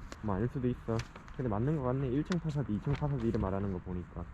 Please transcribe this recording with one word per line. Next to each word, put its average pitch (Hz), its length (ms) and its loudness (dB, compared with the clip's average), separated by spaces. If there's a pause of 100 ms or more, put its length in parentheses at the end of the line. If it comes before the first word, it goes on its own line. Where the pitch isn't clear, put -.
(220)
뭐 104 120 0
아닐 113 140 2
수도 127 200 -2
있어. 117 280 0 (400)
근데 127 120 0
맞는 120 280 2
것 139 80 -2
같네. 131 240 2
일 139 160 2
층 180 160 0
파사드, 139 320 0
이 101 100 2
층 143 120 2
파사드 143 320 0
이름 110 160 4
말하는 98 300 2
거 90 60 -2
보니까. 90 560 -4